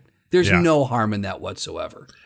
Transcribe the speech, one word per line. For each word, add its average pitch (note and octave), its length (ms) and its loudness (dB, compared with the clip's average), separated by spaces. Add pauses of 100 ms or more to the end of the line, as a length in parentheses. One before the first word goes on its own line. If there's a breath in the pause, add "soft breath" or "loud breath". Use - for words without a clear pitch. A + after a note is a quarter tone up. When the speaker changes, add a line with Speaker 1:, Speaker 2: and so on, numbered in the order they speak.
(300)
Speaker 1:
There's F3+ 180 4
Speaker 2:
Yeah. F3+ 120 4
Speaker 1:
no D#3 240 4
harm A#2 280 -2
in G2+ 100 -4
that F#2 180 -8
whatsoever. E2 680 -10 (180 soft breath)